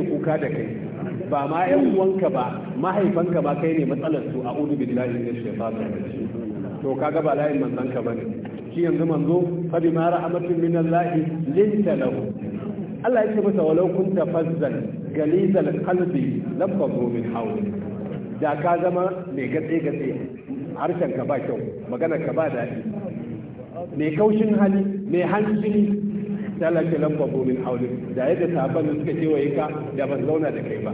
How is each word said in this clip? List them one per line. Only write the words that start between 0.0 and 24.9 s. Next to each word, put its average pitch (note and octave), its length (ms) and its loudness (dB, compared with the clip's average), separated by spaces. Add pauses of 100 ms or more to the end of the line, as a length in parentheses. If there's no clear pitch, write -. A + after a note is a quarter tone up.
kuka D3+ 260 0
da C#3 140 -2
kai. B2 160 -4 (640)
Ba C#3 160 0
ma E3 240 0
ƴan C4 240 6
uwanka F#3+ 340 4
ba, B2+ 300 -2 (160)
mahaifanka F3+ 640 2
ma C#3+ 140 2
kai D#3+ 240 0
ne C#3 80 2
matsalar C#3 480 -2
su, B2+ 80 -4
a'udhu C#3+ 320 0
billahi A#2+ 400 0
minash A#2 240 -4
shaitanir A2 480 -4
rajim. - 400 -4 (560)
To C3+ 160 0
kaga D3+ 240 2
ba D3+ 160 4
layin C#3+ 240 2
manzanka B2 400 -2
bane. A2+ 240 -4 (460)
Shi E3+ 100 0
yanzu D#3+ 220 2
manzo, D#3+ 380 2 (260)
"Fa E3+ 100 0
bima E3 300 4
rahmatin F3 500 0
min E3 160 2
Allah E3 380 2 (400)
linta G#3 420 4
lahu." C3 380 -2 (680)
Allah A#3 220 4
ya G#3+ 80 0
ce G#3+ 80 2
masa, F#3+ 200 4
"Walau E3 280 4
kunta F#3 360 2
fazzan E3 500 0 (380)
galizal D#3+ 540 4 (160)
qalbi F3 580 0 (160)
lam F#3+ 220 0
faddu B2 320 0
min A#2 120 -2 (100)
hawlik." G#2+ 340 -2 (720)
Da D3 160 2
ka E3+ 260 2
zama F3+ 240 2 (300)
mai C3 120 -2
gatse-gatse, D#3 640 -2 (680)
harshen E3 400 -2
ka B2 80 -2
ba C#3 160 0
kyau, A#2+ 200 -4 (300)
maganar D#3+ 360 0
ka - 80 -2
ba D#3+ 160 2
daɗi. A#2 320 -4 (1160)
Mai D3+ 180 0
kaushin G#3+ 420 4
hali, G3 240 4 (240)